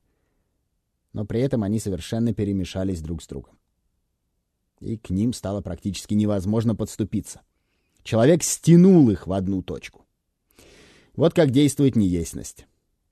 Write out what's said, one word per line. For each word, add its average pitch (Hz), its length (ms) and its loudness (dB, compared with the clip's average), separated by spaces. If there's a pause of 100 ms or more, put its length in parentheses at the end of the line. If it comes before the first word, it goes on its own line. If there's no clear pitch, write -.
(1120)
Но 107 140 -8
при 110 160 -2
этом 127 220 -2
они 104 160 -2
совершенно 107 540 -4
перемешались 95 680 -4
друг 82 200 -8
с - 60 -20
другом. - 300 -16 (1200)
И 110 180 -8
к - 120 -18
ним 104 240 -2
стало 101 280 -8
практически 92 520 -8
невозможно 104 640 0
подступиться. 104 640 -8 (640)
Человек 135 400 2
стянул 170 640 6
их 98 180 -4
в 120 60 -4
одну 95 280 -4
точку. - 440 -14 (1120)
Вот 160 180 2
как 156 180 4
действует 139 440 2
неясность. 87 720 -4 (440)